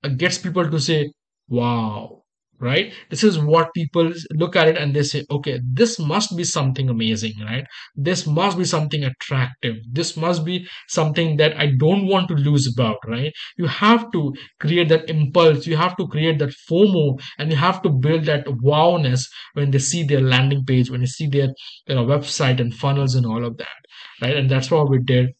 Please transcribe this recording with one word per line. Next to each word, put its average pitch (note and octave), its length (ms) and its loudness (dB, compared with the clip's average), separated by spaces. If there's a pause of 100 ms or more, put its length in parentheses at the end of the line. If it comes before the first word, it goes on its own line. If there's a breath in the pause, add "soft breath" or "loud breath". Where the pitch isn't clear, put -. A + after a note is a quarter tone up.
uh, C#3+ 40 -4
gets D3 280 -2
people F3 340 -2
to D#3+ 80 -2
say, D3 320 0 (380)
"Wow," A2+ 720 -4 (440)
right? D3+ 300 -2 (160 loud breath)
This E3+ 160 -4
is F#3+ 140 4
what D#3 360 2
people E3 360 0
s-, E3+ 240 -12
look E3 200 -2
at D#3+ 140 6
it E3 80 4
and D3 180 -2
they D3 80 0
say, C#3+ 280 -4
"Okay, C#3 340 -4
this D#3+ 340 0
must F3 380 -2
be E3+ 80 -4
something C3+ 460 -2
amazing," A2 420 -2 (100)
right? A#2+ 220 -8 (320 loud breath)
"This E3+ 300 -2
must F3 300 0
be F3+ 80 0
something D3+ 380 -2
attractive. B2+ 760 -4 (140)
This D#3+ 260 -4
must E3 280 -2
be F3+ 240 -4 (180 loud breath)
something D#3 520 0
that D#3 200 4
I D3 200 2
don't F#3 280 2
want F#3 220 2
to E3+ 60 -2
lose C#3+ 380 2
about," A2+ 260 0 (100)
right? B2+ 240 -4 (240 loud breath)
You F3 100 -2
have A3 460 2
to D3 200 -2 (280 loud breath)
create E3 300 2
that D#3+ 200 2
impulse. D#3 560 4
You D#3+ 100 -2
have F3+ 200 0
to E3 100 -4
create D#3 320 0
that C#3 160 -2 (160)
fomo, E3 480 4 (200 loud breath)
and D#3 120 -2
you D#3 60 2
have F3+ 260 0
to F#3 60 2
build D3+ 380 2
that D3 200 0
wowness C#3+ 800 2 (280 loud breath)
when C#3+ 180 0
they C3+ 60 2
see E3 260 -2
their C#3 160 2
landing C3 440 2
page, B2+ 260 2
when B2 100 -6
they B2 60 0
see D3+ 200 -4
their, C#3 220 2 (400 loud breath)
you C#3 80 -2
know, A#2+ 80 2
website C3+ 560 0
and A#2+ 140 -2
funnels C#3 400 0
and B2+ 120 2
all A2+ 180 -4
of A#2 120 -8
that, C#2+ 220 -14 (420 loud breath)
right? B2+ 160 -2
And C3 140 0
that's C3 200 0
what D3+ 200 4
we C3+ 80 4
did. B2+ 420 2